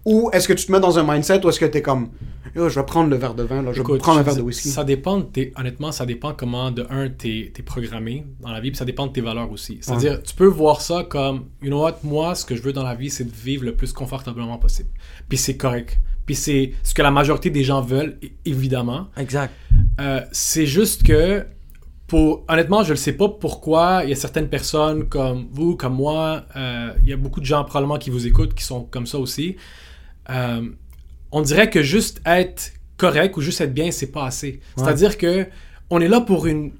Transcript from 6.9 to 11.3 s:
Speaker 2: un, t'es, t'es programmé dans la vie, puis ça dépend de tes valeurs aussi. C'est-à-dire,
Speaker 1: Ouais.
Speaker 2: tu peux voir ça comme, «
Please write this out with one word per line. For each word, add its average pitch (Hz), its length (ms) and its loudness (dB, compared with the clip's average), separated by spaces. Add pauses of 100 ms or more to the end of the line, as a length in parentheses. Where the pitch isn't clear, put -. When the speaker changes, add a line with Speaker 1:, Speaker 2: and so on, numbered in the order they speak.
Speaker 2:
un, 135 180 -4
t'es, 110 460 -8
t'es - 80 -14
programmé 117 640 -8 (120)
dans 123 120 -12
la 110 80 -8
vie, 123 100 -6
puis 123 80 -8
ça 131 80 -6
dépend 135 220 -4
de 131 60 -10
tes 131 80 -4
valeurs 113 300 -6
aussi. - 300 -12
C'est-à-dire, 131 300 0
Speaker 1:
Ouais. 139 120 -6
Speaker 2:
tu - 120 -12
peux 185 100 4
voir 156 340 6
ça 170 300 -4
comme, « 135 360 -2 (180)